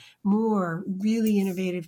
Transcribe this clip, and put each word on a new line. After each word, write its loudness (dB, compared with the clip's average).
more 0
really 0
innovative, -2